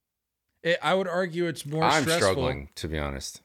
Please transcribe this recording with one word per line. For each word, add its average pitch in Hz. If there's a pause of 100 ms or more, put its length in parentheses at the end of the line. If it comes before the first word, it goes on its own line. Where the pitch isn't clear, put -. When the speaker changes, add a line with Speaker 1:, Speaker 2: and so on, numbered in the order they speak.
(640)
Speaker 1:
it, 170
I 151
would 190
argue 175
it's 165
more 156
Speaker 2:
I'm 143
Speaker 1:
stressful. 127
Speaker 2:
struggling, 73
to -
be 78
honest. 71